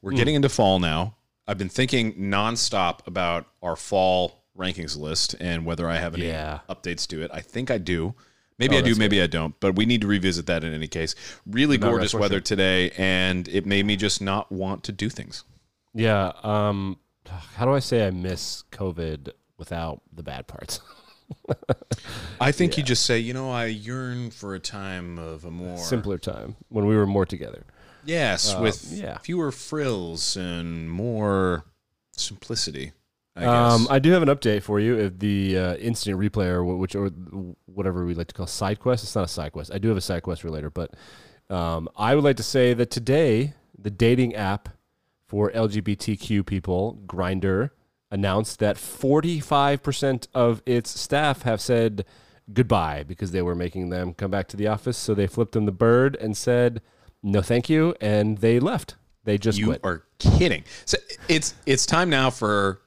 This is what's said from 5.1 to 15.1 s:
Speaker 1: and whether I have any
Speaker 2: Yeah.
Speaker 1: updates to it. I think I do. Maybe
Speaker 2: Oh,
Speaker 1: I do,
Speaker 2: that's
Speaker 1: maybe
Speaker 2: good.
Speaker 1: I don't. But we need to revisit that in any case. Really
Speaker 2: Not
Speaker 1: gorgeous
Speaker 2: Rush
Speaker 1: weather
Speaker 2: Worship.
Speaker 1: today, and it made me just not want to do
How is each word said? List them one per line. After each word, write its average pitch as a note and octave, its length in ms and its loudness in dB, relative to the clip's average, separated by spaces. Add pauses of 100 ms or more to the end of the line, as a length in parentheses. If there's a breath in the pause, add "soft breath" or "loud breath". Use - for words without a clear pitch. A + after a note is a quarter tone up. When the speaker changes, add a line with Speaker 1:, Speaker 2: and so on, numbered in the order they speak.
Speaker 1:
and E2+ 260 -4
whether E2+ 240 -4
I E2 80 -2
have E2 160 -4
any F2 140 -4
Speaker 2:
Yeah. D2+ 320 -6 (100)
Speaker 1:
updates F2 380 -8
to D#2+ 160 -8
it. E2+ 100 -10
I D2+ 80 -10
think B2+ 300 -6
I A#2 80 0
do. F2 340 -2 (460 soft breath)
Maybe C#3 160 2
Speaker 2:
Oh, C3 40 6
Speaker 1:
I - 20 2
do, B2 80 4
Speaker 2:
that's A2 100 4
Speaker 1:
maybe G#2 180 4
Speaker 2:
good. F#2 60 6
Speaker 1:
I F2 40 2
don't. D#2+ 320 -4
But F#2+ 160 2
we A2 120 2
need A#2+ 140 4
to G#2 60 -2
revisit F2+ 380 0
that E2+ 180 -2
in D#2+ 100 -6
any D#2 140 -6
case. D#2+ 280 -6 (320 loud breath)
Really B2+ 320 2
Speaker 2:
Not G2+ 100 2
Speaker 1:
gorgeous A2 240 0
Speaker 2:
Rush A2 80 0
Speaker 1:
weather G2+ 140 2
Speaker 2:
Worship. F#2 100 -2
Speaker 1:
today, F#2 520 2
and F#2 500 2
it F#2+ 180 -2
made G2 220 2
me G#2 80 2
just G2 260 0
not G2 300 -2
want F#2+ 320 -6
to - 80 -10
do G#2 180 -4